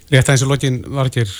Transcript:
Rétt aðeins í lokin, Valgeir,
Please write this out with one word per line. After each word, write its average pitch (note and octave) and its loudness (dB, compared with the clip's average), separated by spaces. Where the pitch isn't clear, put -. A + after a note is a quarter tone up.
Rétt C3 2
aðeins C3+ 2
í - -2
lokin, C3+ 0
Valgeir, B2+ -2